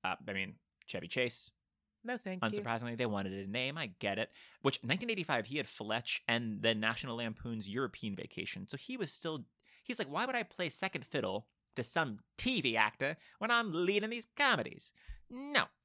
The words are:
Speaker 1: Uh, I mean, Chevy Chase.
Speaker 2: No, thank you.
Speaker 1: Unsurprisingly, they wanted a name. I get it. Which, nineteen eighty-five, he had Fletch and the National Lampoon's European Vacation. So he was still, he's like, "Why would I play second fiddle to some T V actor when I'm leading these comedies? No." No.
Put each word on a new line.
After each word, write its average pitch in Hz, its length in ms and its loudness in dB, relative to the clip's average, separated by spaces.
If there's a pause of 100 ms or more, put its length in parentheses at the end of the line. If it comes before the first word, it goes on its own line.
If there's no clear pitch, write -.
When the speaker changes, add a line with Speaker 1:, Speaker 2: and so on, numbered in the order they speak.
Speaker 1:
Uh, 92 140 0 (100)
I 101 60 -4
mean, 95 240 -2 (300)
Chevy 87 200 -4
Chase. - 440 0 (520)
Speaker 2:
No, 247 140 -4
thank 185 260 -4
you. 113 60 4
Speaker 1:
Unsurprisingly, 117 480 -2
they 123 100 2
wanted 98 280 0
a 98 120 -6
name. 127 320 -2
I 139 100 -4 (100)
get 101 200 0
it. - 140 -2 (300)
Which, - 200 4
nineteen 190 280 0
eighty-five, 151 360 2
he 139 120 -2
had 135 100 -2
Fletch 110 580 -2
and 117 360 2
the 113 120 6
National 113 420 0
Lampoon's 110 520 -4
European 107 480 -2
Vacation. - 500 -6
So 143 120 -8
he 254 180 -8
was 196 160 -2
still, 156 320 -4 (420)
he's 226 140 0
like, 143 100 0
"Why 180 160 0
would 262 80 -2
I 240 80 0
play 180 280 -4
second - 360 -4
fiddle 107 400 0 (300)
to 127 60 0
some 131 380 0 (180)
T 240 240 2
V 120 140 4
actor 131 420 4 (200)
when 226 120 -2
I'm 233 220 4
leading 196 360 2
these 233 260 -6
comedies? 240 580 2 (360)
No." 277 320 2
No. 98 60 2 (180)